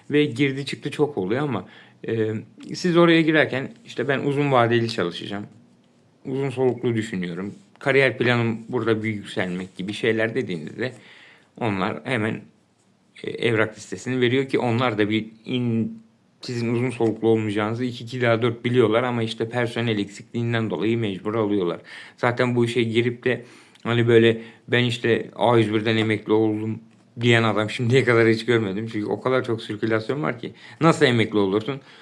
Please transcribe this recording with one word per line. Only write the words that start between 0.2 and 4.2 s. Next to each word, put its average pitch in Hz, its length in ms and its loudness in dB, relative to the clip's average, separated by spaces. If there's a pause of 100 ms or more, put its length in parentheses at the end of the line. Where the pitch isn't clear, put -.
girdi 135 400 -2
çıktı - 260 -8
çok - 260 0
oluyor 104 240 -2
ama 117 240 -4 (420)
Ee, 110 260 -2 (420)
siz 170 220 2
oraya 170 240 6
girerken 143 500 2 (140)
işte 123 220 -6
ben 135 120 0